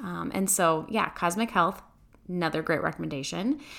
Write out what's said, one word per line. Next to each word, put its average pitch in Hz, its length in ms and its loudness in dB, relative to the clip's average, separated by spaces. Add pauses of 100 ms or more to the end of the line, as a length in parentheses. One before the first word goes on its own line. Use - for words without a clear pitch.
Um, 170 300 -6
and 190 160 0
so, 160 400 4
yeah, 214 220 0
Cosmic 190 400 0
Health, 180 300 2 (480)
another 165 320 0
great 160 200 2
recommendation. 165 800 -2 (200)